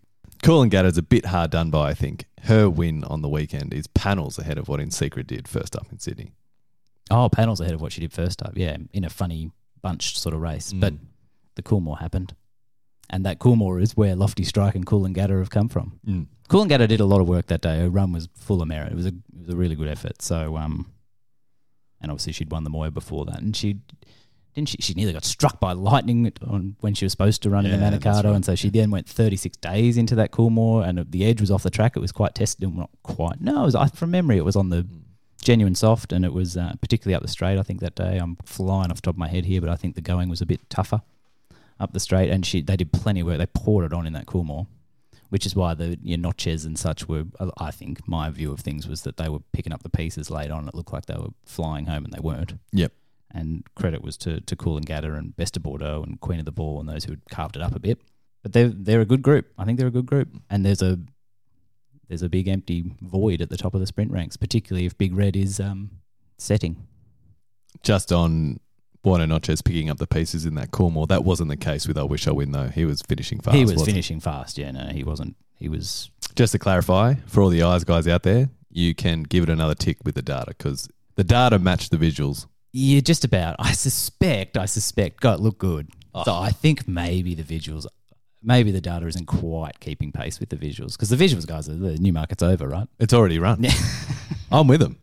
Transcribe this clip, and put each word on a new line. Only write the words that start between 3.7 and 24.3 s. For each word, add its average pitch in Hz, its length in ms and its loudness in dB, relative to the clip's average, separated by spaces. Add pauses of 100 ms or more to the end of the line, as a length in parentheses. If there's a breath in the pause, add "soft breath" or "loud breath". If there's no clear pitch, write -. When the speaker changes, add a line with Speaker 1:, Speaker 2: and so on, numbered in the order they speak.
Speaker 1:
is 76 140 -8
panels - 520 0
ahead 78 200 -6
of 69 100 -8
what 71 120 -4
In 76 100 -6
Secret - 360 -4
did - 220 -10
first - 260 -6
up - 160 -10
in - 80 -18
Sydney. - 340 -12 (760)
Speaker 2:
Oh, 117 200 4
panels 110 320 2
ahead 85 120 -2
of 78 60 -6
what 78 120 -8
she 82 100 -10
did 80 100 -6
first 90 300 -4
up, - 140 -10
yeah, 85 200 -2 (160)
in 98 120 -4
a 80 60 -6
funny 82 400 -6 (300)
bunched - 380 -6
sort 78 160 -4
of 80 80 -4
race. 85 320 -6
Speaker 1:
Mm. 92 60 -2
Speaker 2:
But 82 140 2 (600)
the - 80 -12
Coolmore 80 380 -2
happened. 92 340 -6 (760)
And 92 160 -4
that 90 120 -2
Coolmore 101 440 4
is 107 140 0
where 101 200 4
Lofty 98 280 0
Strike 101 300 2
and 90 120 -2
Coolangatta 95 520 2
have 92 120 -2
come 110 180 2
from. - 380 -6
Speaker 1:
Mm. 90 200 -2 (220)
Speaker 2:
Coolangatta 156 400 6
did 110 120 4
a 101 60 4
lot 98 160 6
of 85 60 2
work 87 180 2
that 80 160 0
day. 80 160 0
Her 87 120 2
run 95 220 2
was 80 220 -6
full 95 260 -2
of 78 80 -2
merit. 76 240 -6
It 80 40 -6
was 90 100 -2
a, - 40 -2
it 87 360 -12
was - 20 -18
a 87 80 -4
really 87 200 0
good 76 120 -4
effort. - 320 -8
So, 78 380 -4
um, 78 320 -6 (1080)
and 76 100 -8
obviously 73 240 -8
she'd 78 160 -8
won 80 140 -4
the 76 60 -6
Moir 78 200 -4
before 73 360 -8
that. 82 140 -8
And 107 160 -2
she, 101 220 -4 (760 soft breath)